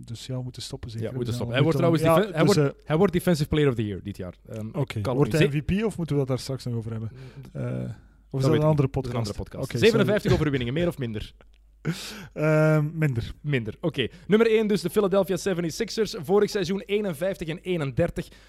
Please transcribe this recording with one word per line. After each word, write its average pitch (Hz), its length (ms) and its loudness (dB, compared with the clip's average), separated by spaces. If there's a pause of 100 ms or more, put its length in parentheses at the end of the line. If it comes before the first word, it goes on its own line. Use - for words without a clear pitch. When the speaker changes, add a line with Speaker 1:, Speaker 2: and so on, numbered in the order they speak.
Speaker 1:
dus 117 220 -12
ja, 127 100 -6
we 127 60 -6
moeten 123 200 -10
stoppen - 280 -12
zeker. 113 160 -6
Speaker 2:
Ja, 107 60 -6
we 127 40 -6
moeten 120 180 -2
Speaker 1:
We 123 60 -6
zijn 117 100 -4
Speaker 2:
stoppen. 143 220 4
Speaker 1:
al - 80 2
Speaker 2:
Hij 170 100 4
wordt 160 100 4
Speaker 1:
minuten - 0 -
Speaker 2:
trouwens 165 340 4
Speaker 1:
lang. 160 120 4
Speaker 2:
defen-, 202 80 6
Speaker 1:
Ja, - 0 -
Speaker 2:
hij 151 100 4
Speaker 1:
dus, 139 80 2
Speaker 2:
wordt, - 100 -16
Speaker 1:
eh, - 60 -20
Speaker 2:
hij 151 80 2
wordt 185 160 4
Defensive 165 360 2
Player 151 200 4
of 123 60 2
the 110 120 -2
Year 98 160 -6
dit 98 140 -8
jaar. 90 180 -10 (140)
Ehm, 110 240 -10
Speaker 1:
Oké, 131 280 -4
Speaker 2:
kan 123 160 -2
Speaker 1:
wordt 139 160 4
Speaker 2:
niet 156 100 2
Speaker 1:
hij - 80 4
Speaker 2:
ze- 139 80 -2
Speaker 1:
M 147 80 -2
V 190 140 0
P 226 40 -2
of 208 120 -2
moeten 156 180 -4
we 143 60 2
dat 131 100 -2
daar 127 80 0
straks - 260 -8
nog 120 100 -4
over 113 160 -4
hebben? 113 220 -6
Speaker 2:
Mm, 131 500 -14
Speaker 1:
Eh, - 20 -
of 123 60 -6
is 127 120 -6
Speaker 2:
dat 123 80 -8 (400)
Speaker 1:
dat 135 100 -4
Speaker 2:
weet 135 100 4
Speaker 1:
een 160 60 4
Speaker 2:
ik 151 60 2
Speaker 1:
andere - 0 -
Speaker 2:
niet. - 0 -
Dat 151 200 4
is - 20 -
een 131 60 0
Speaker 1:
podcast? 120 260 -6
Speaker 2:
andere 107 180 -2
podcast. - 300 -8
Speaker 1:
Oké, - 140 -6
Speaker 2:
Zevenenvijftig 208 520 4
Speaker 1:
sorry. 180 60 6
Speaker 2:
overwinningen, 135 380 0
meer 175 140 0
of 160 100 -4
minder? 113 340 -6 (500)
Speaker 1:
<laughs> 160 100 -4 (400)
Ehm, 156 680 4
minder. 135 420 -2
Speaker 2:
Minder, 120 400 -2
oké. 143 260 -2 (200)
Nummer 220 240 4
één 220 160 4
dus, 202 140 2
de 175 100 -4
Philadelphia 190 460 2
seventy-sixers. 180 800 -4
Vorig 196 320 2
seizoen 196 300 -2
eenenvijftig 190 680 -4
en 151 100 -6
eenendertig. 156 680 -2 (200)